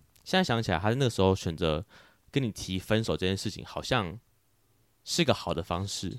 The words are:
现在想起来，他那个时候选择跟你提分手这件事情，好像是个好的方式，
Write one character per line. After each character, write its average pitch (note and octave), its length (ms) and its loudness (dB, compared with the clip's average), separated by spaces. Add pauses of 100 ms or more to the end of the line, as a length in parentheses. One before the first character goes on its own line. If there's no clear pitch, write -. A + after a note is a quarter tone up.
(240)
现 - 140 0
在 F#3 60 4
想 A#2 180 2
起 G#2+ 100 -2
来， E2+ 80 4
他 G2+ 100 2
那 C3 160 2
个 A#2+ 40 2
时 G2 120 0
候 F#2+ 140 6
选 F2 200 -4
择 D#2 300 0 (460)
跟 C#3 100 0
你 A#2 100 0
提 F#2 280 -6
分 A2 240 2
手 E2 120 0
这 F2+ 100 0
件 F#2+ 100 2
事 G2 140 -4
情， - 160 -8
好 - 160 -8
像 G#2 380 -2 (840)
是 - 200 0
个 A#2+ 100 4
好 E2+ 200 -2
的 D#2+ 100 -2
方 F2+ 240 -2
式， - 320 -6